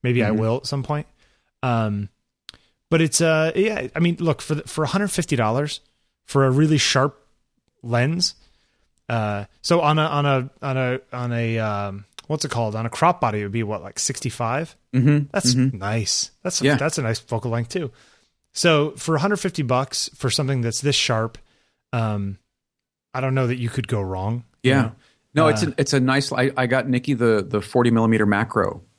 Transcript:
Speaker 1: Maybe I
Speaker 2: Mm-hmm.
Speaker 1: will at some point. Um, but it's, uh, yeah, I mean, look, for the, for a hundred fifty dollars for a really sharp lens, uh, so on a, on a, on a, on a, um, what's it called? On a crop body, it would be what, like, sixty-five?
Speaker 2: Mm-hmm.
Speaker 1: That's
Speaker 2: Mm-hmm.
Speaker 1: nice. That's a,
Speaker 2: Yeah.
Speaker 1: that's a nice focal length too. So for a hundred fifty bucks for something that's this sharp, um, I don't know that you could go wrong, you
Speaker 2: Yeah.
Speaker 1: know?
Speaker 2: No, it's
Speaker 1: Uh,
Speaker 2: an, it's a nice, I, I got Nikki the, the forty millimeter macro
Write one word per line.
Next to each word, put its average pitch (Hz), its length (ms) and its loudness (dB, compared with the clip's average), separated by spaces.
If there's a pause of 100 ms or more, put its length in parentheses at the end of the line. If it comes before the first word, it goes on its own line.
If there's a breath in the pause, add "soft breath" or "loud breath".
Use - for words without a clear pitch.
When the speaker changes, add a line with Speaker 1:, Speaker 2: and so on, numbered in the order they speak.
Speaker 1:
Maybe 120 220 2
I 104 60 2
Speaker 2:
Mm-hmm. 110 100 0
Speaker 1:
will 110 180 0
at - 80 -8
some 139 180 -4
point. 147 240 -6 (540)
Um, 107 480 0 (800 soft breath)
but 165 120 4
it's, 165 200 2
uh, 160 340 2
yeah, 208 400 0
I 160 40 -4
mean, 170 200 2
look, 165 220 0
for 156 140 -4
the, 151 80 -6
for - 200 -4
a 143 40 0
hundred 196 220 0
fifty - 260 -2
dollars 120 440 0 (460)
for 139 200 4
a 131 60 4
really 151 260 4
sharp - 480 0 (560)
lens, 127 540 0 (760)
uh, 104 360 -2 (160)
so 170 200 2
on 151 180 4
a, 151 40 2
on 143 220 0
a, 135 240 0 (120)
on 135 160 -4
a, 127 220 -2 (120)
on 123 220 -6
a, 113 260 -2
um, 101 460 -6 (220)
what's 151 180 -4
it 113 60 -6
called? 113 240 -2
On 113 100 -4
a 117 40 -4
crop 175 320 0
body, 107 200 0
it - 20 -4
would 101 80 -6
be 113 120 -2
what, 104 180 -6
like, 98 180 -14
sixty-five? 127 760 -4 (180)
Speaker 2:
Mm-hmm. 143 380 4
Speaker 1:
That's 127 220 0
Speaker 2:
Mm-hmm. 131 240 0
Speaker 1:
nice. 104 540 -4 (120)
That's - 180 -4
a, 123 40 0
Speaker 2:
Yeah. 143 100 4
Speaker 1:
that's 139 220 -2
a 156 40 -4
nice 113 180 -2
focal 117 320 -6
length 117 180 -4
too. 156 220 -6 (600 soft breath)
So 151 460 2
for 160 180 -2
a 147 40 2
hundred 196 180 0
fifty 175 260 -4
bucks 127 520 -2
for 131 140 -2
something 135 320 0
that's 117 200 -2
this 139 160 0
sharp, 113 400 -2 (560)
um, 104 440 -2 (760)
I 131 80 -4
don't 131 140 0
know 131 120 2
that 127 100 -2
you 120 120 -4
could 123 180 -6
go 107 140 -2
wrong, 98 420 -4 (200)
you 131 80 4
Speaker 2:
Yeah. 135 100 4
Speaker 1:
know? 110 100 0 (440 soft breath)
Speaker 2:
No, 156 120 6
it's 147 160 4
Speaker 1:
Uh, 165 40 0
Speaker 2:
an, 139 100 -4
it's 139 160 0
a 139 60 4
nice, 131 320 2
I, 131 240 2
I 127 120 0
got 123 200 0
Nikki 127 260 0
the, 110 340 4
the 104 140 0
forty 123 300 2
millimeter 113 340 4
macro 101 560 0 (180)